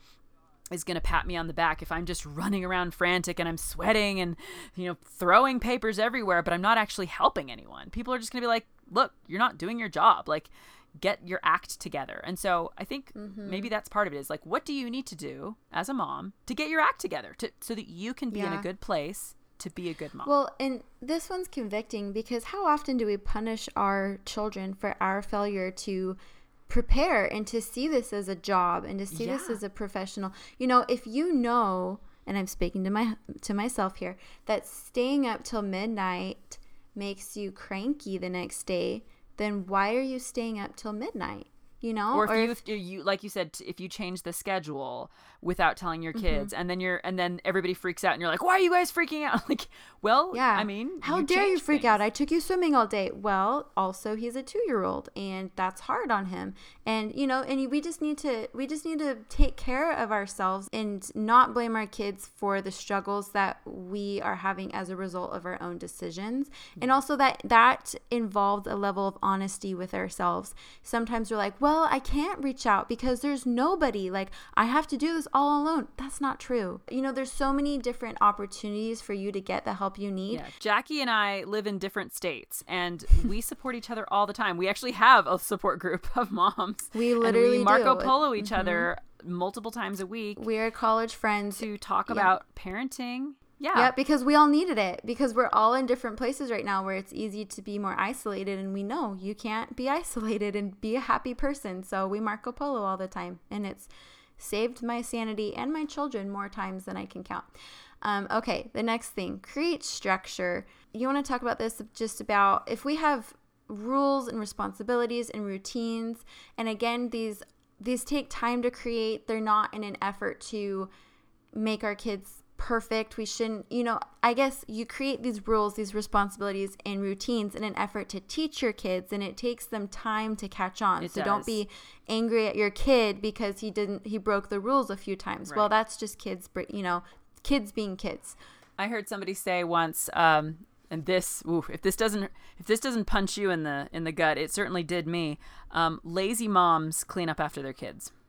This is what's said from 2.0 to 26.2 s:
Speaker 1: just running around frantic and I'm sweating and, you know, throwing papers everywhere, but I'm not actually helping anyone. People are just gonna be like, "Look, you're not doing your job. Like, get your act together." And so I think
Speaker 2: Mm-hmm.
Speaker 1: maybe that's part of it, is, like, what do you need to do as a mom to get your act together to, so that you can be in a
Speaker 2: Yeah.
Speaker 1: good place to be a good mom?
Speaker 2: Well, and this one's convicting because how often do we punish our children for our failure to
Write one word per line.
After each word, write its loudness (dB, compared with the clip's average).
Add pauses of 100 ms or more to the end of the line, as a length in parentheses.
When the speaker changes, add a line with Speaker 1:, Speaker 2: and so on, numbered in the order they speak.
Speaker 1:
just -6
running -2
around -2
frantic 2
and 0
I'm -4
sweating 0
and, -2 (420)
you -6
know, -6
throwing 6
papers 0
everywhere, 2
but 2
I'm -2
not 6
actually -2
helping 2
anyone. -14
People -4
are -2
just -8
gonna -4
be -2
like, 2 (240)
"Look, 2 (140)
you're -6
not 2
doing -4
your -6
job. 6
Like, -2 (500)
get 0
your -4
act 2
together." -8
And -6
so 0
I -10
think -10
Speaker 2:
Mm-hmm. -12
Speaker 1:
maybe -6
that's -4
part 2
of -8
it, -8
is, -10
like, -6
what -2
do -4
you -4
need -6
to -12
do -10 (160)
as -2
a -4
mom -6 (100)
to -6
get -4
your 2
act 2
together -6
to, -4 (120)
so -6
that -10
you -8
can -6
be -4
in -2
a -4
Speaker 2:
Yeah. -6
Speaker 1:
good -6
place -4 (240)
to -8
be -8
a -6
good -10
mom? -10
Speaker 2:
Well, 4
and -2 (180)
this -4
one's -6
convicting -6
because -4
how -2
often 2
do 2
we 2
punish -2
our 0
children -6
for -4
our 0
failure -2
to -4 (520)